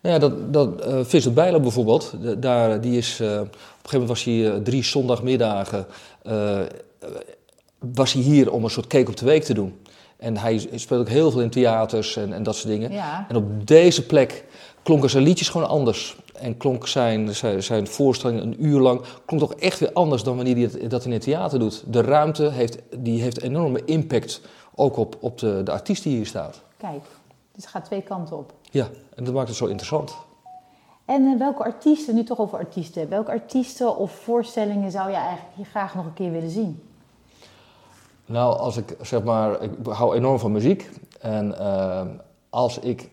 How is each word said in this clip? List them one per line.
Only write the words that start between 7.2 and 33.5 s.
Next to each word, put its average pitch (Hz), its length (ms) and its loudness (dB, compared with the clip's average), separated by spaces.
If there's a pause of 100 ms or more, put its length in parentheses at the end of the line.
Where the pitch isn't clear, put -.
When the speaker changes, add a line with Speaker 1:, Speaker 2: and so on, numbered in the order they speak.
Speaker 1:
was 127 340 0
hij 135 100 0
hier 135 300 6
om 117 120 0
een 110 60 -2
soort - 160 -6
cake 127 240 4
op 101 60 -8
de - 80 -8
week 151 200 6
te 123 100 0
doen. 98 240 -4 (380)
En 113 200 -4
hij 113 220 0
s-, - 160 -4
speelt 120 260 0
ook 117 80 0
heel 147 220 4
veel 123 100 0
in 117 100 0
theaters 113 640 2
en, 104 160 -4
en 95 100 -6
dat 107 140 -2
soort - 120 -8
dingen. 110 240 -2
Speaker 2:
Ja. 185 360 -6
Speaker 1:
En 123 80 -2
op 104 300 -2
deze 160 400 8
plek - 380 2 (380)
klonken 139 280 4
zijn 135 140 4
liedjes 175 240 4
gewoon 165 200 -2
anders. 131 500 0 (220)
En 120 160 -6
klonk 127 300 -2
zijn, 110 480 0
zijn, 101 280 -2
zijn 107 240 0
voorstelling 123 540 0
een - 240 -4
uur 147 160 4
lang, 127 200 6 (240)
klonk 156 180 0
toch - 120 -2
echt - 240 -2
weer - 140 0
anders 151 300 2
dan 123 140 -2
wanneer 123 180 0
hij 120 80 2
het, 117 280 -4
dat 120 140 -4
in 123 80 -4
het 110 100 -4
theater 151 360 -2
doet. 110 280 -2
De 117 140 2
ruimte 151 500 2
heeft, 120 280 -2 (180)
die 117 260 -2
heeft 123 200 -4
enorme 135 420 -2
impact 147 560 -2 (340)
ook 135 220 2
op, 113 240 -2
op 117 180 -6
de, 101 240 -2
de 95 80 -4
artiest 101 320 -4
die 143 140 -2
hier 107 100 -4
staat. 78 340 -10 (160)
Speaker 2:
Kijk, 147 260 -12 (500)
dus 196 120 -20
het - 20 -20
gaat - 180 -12
twee 196 180 -8
kanten 170 360 -10
op. 139 140 -16 (180)
Speaker 1:
Ja, 135 180 -2 (260)
en 127 100 -10
dat 123 100 -4
maakt 131 140 -2
het 113 80 -8
zo 120 100 -2
interessant. 135 500 -4 (880)
Speaker 2:
En, 269 280 2
eh, 247 60 2
welke 269 260 -2
artiesten, 247 500 0
nu 226 100 2
toch 233 140 -6
over 208 200 -2
artiesten, 165 500 -8
welke 202 220 -4
artiesten 247 680 -2